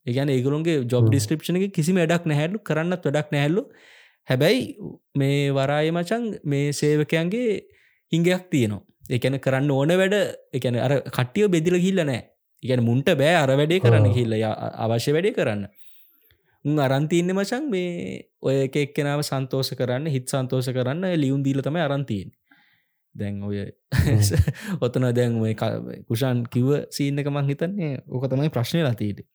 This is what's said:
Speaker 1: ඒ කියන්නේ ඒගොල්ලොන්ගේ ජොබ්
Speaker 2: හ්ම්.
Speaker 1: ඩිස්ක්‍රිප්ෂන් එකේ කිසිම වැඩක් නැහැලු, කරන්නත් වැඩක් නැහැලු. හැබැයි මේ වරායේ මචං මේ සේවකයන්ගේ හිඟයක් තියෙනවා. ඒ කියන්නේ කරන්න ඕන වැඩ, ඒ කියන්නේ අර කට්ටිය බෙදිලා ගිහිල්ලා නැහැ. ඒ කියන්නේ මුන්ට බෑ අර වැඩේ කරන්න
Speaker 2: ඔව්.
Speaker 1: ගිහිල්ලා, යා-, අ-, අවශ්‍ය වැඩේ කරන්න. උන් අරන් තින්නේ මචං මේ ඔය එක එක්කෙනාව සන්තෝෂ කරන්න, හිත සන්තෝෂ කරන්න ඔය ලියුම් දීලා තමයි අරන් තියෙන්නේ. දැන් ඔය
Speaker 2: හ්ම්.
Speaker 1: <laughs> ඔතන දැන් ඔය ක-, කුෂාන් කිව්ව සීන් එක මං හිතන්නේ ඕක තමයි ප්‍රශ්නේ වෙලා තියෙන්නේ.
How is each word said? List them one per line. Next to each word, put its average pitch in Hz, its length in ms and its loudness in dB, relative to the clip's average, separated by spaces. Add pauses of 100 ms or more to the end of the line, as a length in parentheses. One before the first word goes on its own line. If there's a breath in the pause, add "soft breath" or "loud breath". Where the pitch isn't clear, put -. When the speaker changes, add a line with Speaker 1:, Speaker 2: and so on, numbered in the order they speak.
Speaker 1:
ඒ 127 120 -4
කියන්නේ 135 240 0
ඒගොල්ලොන්ගේ 151 440 0
ජොබ් 123 200 0
Speaker 2:
හ්ම්. 110 100 6
Speaker 1:
ඩිස්ක්‍රිප්ෂන් 156 480 0
එකේ 196 160 -2
කිසිම 180 240 2
වැඩක් 170 280 2
නැහැලු, 160 340 0
කරන්නත් 170 420 -2
වැඩක් 147 300 -2
නැහැලු. 151 320 0 (640 loud breath)
හැබැයි 156 480 2 (360)
මේ 143 380 0
වරායේ 147 440 0
මචං 220 340 -2 (140)
මේ 143 300 0
සේවකයන්ගේ 165 760 0 (640 soft breath)
හිඟයක් 180 340 2
තියෙනවා. 107 380 0 (200)
ඒ 127 140 -4
කියන්නේ 131 220 -2
කරන්න 135 300 0
ඕන 139 200 2
වැඩ, 190 260 2 (300)
ඒ 135 140 -6
කියන්නේ 120 220 0
අර 127 100 2 (120)
කට්ටිය 160 440 0
බෙදිලා 175 320 2
ගිහිල්ලා 185 240 2
නැහැ. 131 200 -4 (380)
ඒ - 40 -8
කියන්නේ 123 200 2
මුන්ට 123 260 2
බෑ 151 240 4
අර 143 140 4
වැඩේ 151 300 2
කරන්න 113 240 6
Speaker 2:
ඔව්. 104 60 4
Speaker 1:
ගිහිල්ලා, 113 280 0
යා-, 110 180 0
අ-, 117 240 -8
අවශ්‍ය 117 340 0
වැඩේ 180 180 0
කරන්න. 113 300 -2 (1040 loud breath)
උන් 147 140 0
අරන් 135 280 2
තින්නේ 175 300 0
මචං 247 340 -2
මේ 180 480 -6 (200)
ඔය 135 200 0
එක 135 180 -2
එක්කෙනාව 143 460 -2
සන්තෝෂ 135 500 -4
කරන්න, 127 380 -4
හිත 131 180 -4
සන්තෝෂ 131 400 -2
කරන්න 127 380 -2
ඔය 180 100 0
ලියුම් 139 260 0
දීලා 135 220 0
තමයි 147 160 -2
අරන් 139 240 -2
තියෙන්නේ. 101 320 -8 (800 soft breath)
දැන් 101 280 -6
ඔය 101 200 -6 (280)
Speaker 2:
හ්ම්. 113 300 4 (320)
Speaker 1:
<laughs> 196 320 -6
ඔතන 127 260 0
දැන් 117 300 2
ඔය 110 140 0
ක-, 113 480 -6
කුෂාන් 120 420 0
කිව්ව 127 440 0
සීන් 143 300 -2
එක 143 140 -2
මං 143 160 -2
හිතන්නේ 165 560 -4
ඕක 131 240 -4
තමයි 139 240 0
ප්‍රශ්නේ 143 300 0
වෙලා 120 160 0
තියෙන්නේ. 104 260 -4 (100)